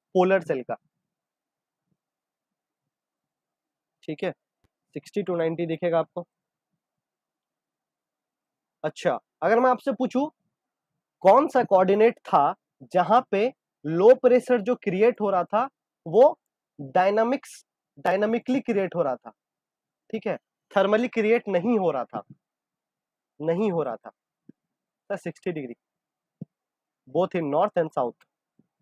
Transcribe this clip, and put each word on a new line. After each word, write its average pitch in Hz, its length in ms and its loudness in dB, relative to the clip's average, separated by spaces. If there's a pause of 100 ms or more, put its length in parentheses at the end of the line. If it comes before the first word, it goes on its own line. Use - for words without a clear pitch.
(140)
Polar 185 260 2
cell 151 220 -6
का, 147 120 -10 (3250)
ठीक 156 220 -8
है, 175 80 -4 (640)
सिक्सटी 196 280 -8
to 175 160 -4
ninety 165 280 -2
दिखेगा 165 320 -2
आपको। 175 280 -6 (2500)
अच्छा, 156 340 -4 (240)
अगर 214 180 2
मैं 254 100 4
आपसे 254 220 -2
पूछूं 254 360 -2 (920)
कौन 226 280 6
सा 254 160 0
coordinate 202 540 4
था 160 360 2 (280)
जहां 180 380 2 (100)
पे 214 220 0 (340)
low 180 280 6
pressure 247 460 2
जो 233 140 -4
create 202 460 0
हो 202 100 -2
रहा 180 140 0
था 233 240 -2 (380)
वो 220 320 4 (420)
dynamics, 202 840 -2 (340)
dynamically 220 640 -2
create 196 340 -4
हो 170 80 -2
रहा 131 140 -4
था, 117 140 -20 (800)
ठीक 220 160 -10
है, 185 100 -4 (400)
Thermally 214 320 0
create 226 400 -2
नहीं 202 300 0
हो 180 120 -2
रहा 127 140 -6
था, 107 180 -12 (1160)
नहीं 170 320 -2
हो 165 100 -2
रहा 120 140 -6
था। - 140 -20 (1000)
सर 196 60 -4
सिक्सटी 180 360 -10
degree, 131 220 -12 (1300)
both 170 280 -4
in 160 120 -6
north 165 300 -2
and 160 200 -2
south, 123 240 -6 (600)